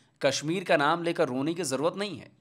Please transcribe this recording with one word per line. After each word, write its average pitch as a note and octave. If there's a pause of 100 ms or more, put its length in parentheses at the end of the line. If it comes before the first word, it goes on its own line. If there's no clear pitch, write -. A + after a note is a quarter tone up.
(200)
कश्मीर D3+
का F3
नाम D#3
लेकर E3
रोने C#3
की F#3
जरूरत E3+
नहीं G3
है। F#2 (100)